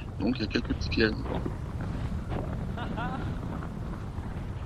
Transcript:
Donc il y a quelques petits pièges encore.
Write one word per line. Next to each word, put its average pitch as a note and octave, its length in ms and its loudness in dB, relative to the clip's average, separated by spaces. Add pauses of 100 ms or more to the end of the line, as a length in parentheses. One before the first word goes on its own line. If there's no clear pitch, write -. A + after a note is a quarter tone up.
(200)
Donc A2 180 4
il - 20 -4
y A2 40 4
a G#2 60 0
quelques - 180 2
petits - 200 0
pièges A2 240 6
encore. - 300 0 (3250)